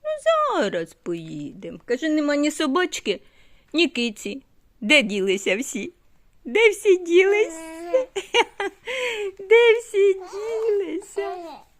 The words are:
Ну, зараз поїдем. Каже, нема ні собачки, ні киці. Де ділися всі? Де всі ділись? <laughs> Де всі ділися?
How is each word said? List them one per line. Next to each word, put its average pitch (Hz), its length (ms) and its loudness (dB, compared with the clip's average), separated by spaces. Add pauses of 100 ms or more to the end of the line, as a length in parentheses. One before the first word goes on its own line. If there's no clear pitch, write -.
Ну, 605 60 -6 (500)
зараз 175 420 -4
поїдем. 165 800 -10
Каже, 254 240 -4
нема 294 280 0
ні 294 140 0
собачки, 294 720 -2 (520)
ні 320 160 2
киці. 240 540 -6 (380)
Де 202 220 4
ділися 196 540 0
всі? 220 360 -8 (520)
Де 415 260 4
всі 392 260 4
ділись? 370 640 2 (340)
<laughs> 523 160 0 (1300)
Де 453 420 6
всі 392 340 2
ділися? 392 1200 -6 (440)